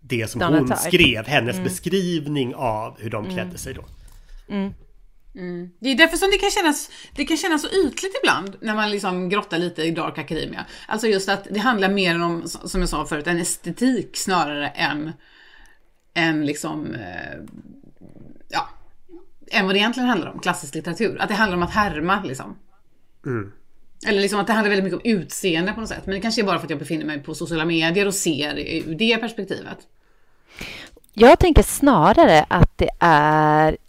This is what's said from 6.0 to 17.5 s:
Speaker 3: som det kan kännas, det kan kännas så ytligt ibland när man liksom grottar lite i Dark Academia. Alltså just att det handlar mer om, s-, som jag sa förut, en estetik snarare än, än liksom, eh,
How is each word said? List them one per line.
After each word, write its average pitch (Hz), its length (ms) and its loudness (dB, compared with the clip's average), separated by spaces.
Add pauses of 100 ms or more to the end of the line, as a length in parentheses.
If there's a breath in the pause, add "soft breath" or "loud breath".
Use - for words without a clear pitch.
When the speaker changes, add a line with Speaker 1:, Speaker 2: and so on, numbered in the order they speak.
Speaker 3:
som 381 140 2
det 403 80 2
kan 403 120 0
kännas, - 400 -2 (260 loud breath)
det 285 80 -4
kan 330 120 -2
kännas 311 260 0
så - 60 -8
ytligt 381 440 -2 (100)
ibland 190 380 0
när 214 140 -4
man 214 160 -2
liksom 185 380 -4
grottar 196 300 -2
lite 170 240 -4
i 165 80 0
Dark 156 280 -6
Academia. 147 480 -8 (220 loud breath)
Alltså 220 180 -2
just 196 220 0
att 196 220 -2
det 208 100 -4
handlar 202 280 0
mer 180 340 0
om, 170 220 -2
s-, - 260 -10
som 185 100 -2
jag 180 80 0
sa 151 180 -4
förut, 147 200 -6
en 175 120 -2
estetik 180 760 -2
snarare 147 520 -2
än, 151 440 -4 (1000 soft breath)
än 156 320 0
liksom, 151 480 -6
eh, 90 440 -12 (1080)